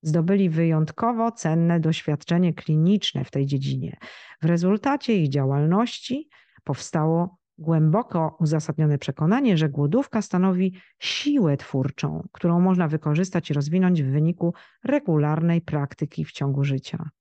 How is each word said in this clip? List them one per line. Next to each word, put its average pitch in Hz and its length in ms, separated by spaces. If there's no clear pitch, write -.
Zdobyli 175 480
wyjątkowo 165 800
cenne 170 480
doświadczenie 160 720
kliniczne 160 720
w - 60
tej 139 160
dziedzinie. 135 500
W - 20
rezultacie 202 720
ich 156 120
działalności 156 1000
powstało 165 760
głęboko 160 800
uzasadnione 151 580
przekonanie, 196 580
że 156 120
głodówka 151 540
stanowi 185 520
siłę 220 580
twórczą, - 760
którą 170 280
można 180 280
wykorzystać 156 640
i 147 40
rozwinąć 165 480
w 131 80
wyniku 170 440
regularnej 170 760
praktyki 151 640
w - 80
ciągu 139 320
życia. 143 460